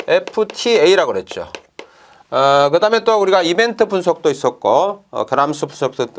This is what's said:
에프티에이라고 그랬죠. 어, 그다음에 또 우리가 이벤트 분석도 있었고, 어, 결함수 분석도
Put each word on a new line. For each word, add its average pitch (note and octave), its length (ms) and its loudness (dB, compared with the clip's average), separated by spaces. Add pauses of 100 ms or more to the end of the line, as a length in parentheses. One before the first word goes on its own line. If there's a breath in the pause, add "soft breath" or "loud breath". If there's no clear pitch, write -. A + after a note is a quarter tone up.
에프티에이라고 F#3 1040 0
그랬죠. F#2 380 -8 (840 loud breath)
어, C#3 400 4
그다음에 G#3+ 320 2
또 A3 160 2
우리가 F#3+ 220 2
이벤트 G#3+ 440 0
분석도 F3+ 440 -2
있었고, C#3 800 -2
어, A2 160 -6
결함수 C#3+ 400 -2
분석도 C#3 380 -6 (160)